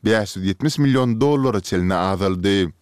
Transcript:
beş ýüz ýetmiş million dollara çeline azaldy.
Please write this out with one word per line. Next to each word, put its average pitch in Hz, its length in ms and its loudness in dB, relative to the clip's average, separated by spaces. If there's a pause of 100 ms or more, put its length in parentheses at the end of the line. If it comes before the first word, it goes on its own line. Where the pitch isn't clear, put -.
beş 107 320 0
ýüz 92 80 -8
ýetmiş 98 360 -2
million 127 420 2
dollara 135 400 0
çeline 92 340 -2
azaldy. 92 720 0 (140)